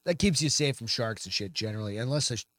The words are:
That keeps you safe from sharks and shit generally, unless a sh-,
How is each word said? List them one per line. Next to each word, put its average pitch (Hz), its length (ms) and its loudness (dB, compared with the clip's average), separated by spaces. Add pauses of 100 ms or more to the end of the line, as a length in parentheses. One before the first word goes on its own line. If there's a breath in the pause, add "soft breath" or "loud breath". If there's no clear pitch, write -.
That 175 140 2
keeps 185 220 4
you 156 80 2
safe 139 280 2
from 113 100 -8
sharks 110 380 -2
and 95 80 -8
shit 98 200 -4
generally, 107 440 -4
unless 131 340 0
a 117 60 -2
sh-, - 80 -8 (140)